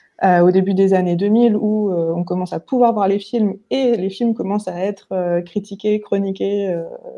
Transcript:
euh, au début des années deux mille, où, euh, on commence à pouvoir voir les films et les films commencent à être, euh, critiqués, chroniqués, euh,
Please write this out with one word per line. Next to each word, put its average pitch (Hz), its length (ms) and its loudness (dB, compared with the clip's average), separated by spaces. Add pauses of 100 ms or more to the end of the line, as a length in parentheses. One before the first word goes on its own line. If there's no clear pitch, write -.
(220)
euh, 180 180 6
au 180 100 6
début 190 240 2
des 190 180 4
années 180 240 2
deux 196 120 -2
mille, 220 280 4
où, 208 340 0
euh, 165 240 -2
on 175 100 -4
commence 180 280 -4
à 165 80 -6
pouvoir 240 320 2
voir 202 160 0
les 202 100 0
films 202 360 -2 (160)
et 254 260 0
les 190 140 -2
films 233 240 -2
commencent 202 340 -4
à 175 120 -8
être, 202 320 -6
euh, 175 300 -2
critiqués, 208 580 -4
chroniqués, 196 680 -2
euh, 170 160 -4 (340)